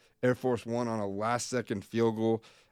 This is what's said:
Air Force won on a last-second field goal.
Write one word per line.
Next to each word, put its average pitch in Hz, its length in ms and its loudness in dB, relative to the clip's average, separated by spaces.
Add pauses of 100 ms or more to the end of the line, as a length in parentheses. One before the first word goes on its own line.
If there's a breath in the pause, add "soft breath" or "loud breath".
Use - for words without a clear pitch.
(220 soft breath)
Air 127 120 4
Force 123 300 0
won 120 240 -2
on 113 120 -2
a 104 60 -2
last-second 110 800 -2
field 113 320 0
goal. 113 260 0 (300 soft breath)